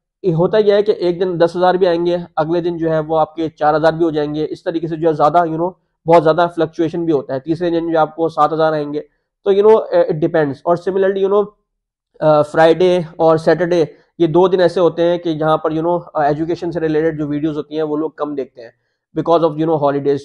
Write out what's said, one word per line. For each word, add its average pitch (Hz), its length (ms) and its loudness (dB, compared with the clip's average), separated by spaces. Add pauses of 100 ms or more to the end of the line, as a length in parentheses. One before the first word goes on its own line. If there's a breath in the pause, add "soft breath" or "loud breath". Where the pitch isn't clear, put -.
(240)
ये 185 80 0
होता 180 260 0
यह 202 160 4
है 202 80 4
कि 208 160 0
एक 175 200 -2
दिन 185 200 -2
दस 170 180 2
हज़ार 180 200 2
भी 185 100 0
आएंगे, 175 400 0 (120)
अगले 160 220 -2
दिन 170 180 -4
जो 160 120 -2
है 156 100 0
वो 156 160 -2
आपके 156 320 -2
चार 151 260 0
हज़ार 160 180 2
भी 165 120 0
हो 165 60 0
जाएंगे। 151 340 -4
इस - 200 -10
तरीके 165 240 -4
से 165 80 -8
जो 165 120 0
है 156 60 2
ज़्यादा, 151 280 2
you 160 120 -4
know, 175 180 -4 (340)
बहुत 165 160 6
ज़्यादा 160 240 2
फ्लक्चुएशन 165 600 -4
भी 165 60 0
होता 131 220 -2
है। 135 60 -6
तीसरे 165 300 -4
दिन 165 220 -2
जो 160 60 2
आपको 160 300 0
सात 156 240 0
हज़ार 156 200 0
आएंगे, 147 280 -6 (440)
तो, 202 80 2
you 196 100 2
know, 214 180 6
अ, 170 280 0
it 170 120 -4
depends। 156 360 -2 (100)
और 170 120 0
similarly, 190 400 -2
you 196 100 0
know, 202 180 0 (760)
अ, 151 200 4
फ्राइडे 165 640 2 (140)
और 160 180 4
सैटरडे 170 580 0 (240 soft breath)
ये 170 60 2
दो 175 220 4
दिन 180 120 0
ऐसे 175 200 2
होते 170 220 2
हैं 175 160 2
कि 170 160 -4
जहाँ 156 220 0
पर, 156 160 -2
you 160 100 -4
know, 170 200 -2 (140)
अ, 151 80 0
एजुकेशन 160 460 -4
से 160 100 -6
रिलेटेड 160 380 0
जो 151 80 -4
वीडियोज़ 147 300 -4
होती 151 200 -10
हैं 156 60 -4
वो 151 140 -4
लोग 151 220 -6
कम 147 160 -6
देखते 127 280 -10
हैं 117 100 -20 (460)
because 165 260 0
of, 151 120 0
you 156 100 -2
know, 156 160 0
holidays। 143 420 0